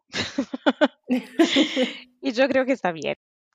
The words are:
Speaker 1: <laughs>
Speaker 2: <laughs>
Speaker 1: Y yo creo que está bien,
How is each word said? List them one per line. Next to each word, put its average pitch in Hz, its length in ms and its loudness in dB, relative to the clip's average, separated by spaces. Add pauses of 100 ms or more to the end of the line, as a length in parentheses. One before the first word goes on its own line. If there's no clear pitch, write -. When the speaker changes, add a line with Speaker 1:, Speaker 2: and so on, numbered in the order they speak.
(120)
Speaker 1:
<laughs> - 960 -2
Speaker 2:
<laughs> - 1000 0 (120)
Speaker 1:
Y 269 120 -4
yo 262 140 2
creo 262 180 0
que 262 80 0
está 185 180 -2
bien, 147 240 -6 (400)